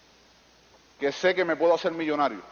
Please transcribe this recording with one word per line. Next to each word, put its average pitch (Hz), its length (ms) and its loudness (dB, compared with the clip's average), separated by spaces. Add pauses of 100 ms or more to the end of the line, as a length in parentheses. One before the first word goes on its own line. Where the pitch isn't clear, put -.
(1000)
que 139 120 -2
sé 185 240 0
que 180 100 0
me 160 100 -2
puedo 165 200 4
hacer 170 160 -2
millonario." 147 500 -2 (100)